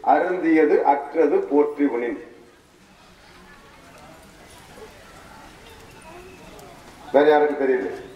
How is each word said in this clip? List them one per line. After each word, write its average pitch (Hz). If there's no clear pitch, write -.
அருந்தியது 160
அற்றது 156
போற்றி 143
உணின்." 120
வேற 147
யாருக்கு 143
தெரியுது? -